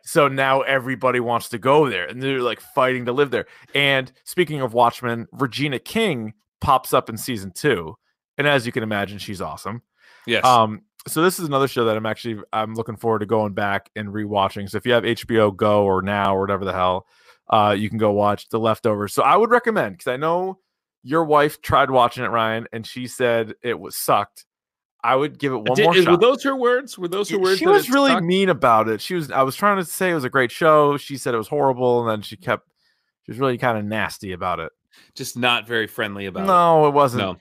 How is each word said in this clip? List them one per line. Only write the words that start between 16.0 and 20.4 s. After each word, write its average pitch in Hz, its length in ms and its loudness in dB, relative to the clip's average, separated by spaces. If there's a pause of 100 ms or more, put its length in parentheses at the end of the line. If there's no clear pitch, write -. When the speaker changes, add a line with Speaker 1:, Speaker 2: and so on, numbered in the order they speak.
Speaker 1:
Now 98 340 0
or 95 60 0
whatever 98 220 -2
the 92 100 -4
hell, 92 340 0 (420)
uh, 104 280 4
you 104 120 -4
can 113 80 -8
go 107 140 2
watch 101 380 0
The 113 100 -2
Leftovers. 107 540 -2
So 127 100 0
I 147 120 4
would 220 140 2
recommend, 214 500 -2
'cause - 80 -14
I 127 100 -4
know 175 420 -4 (440)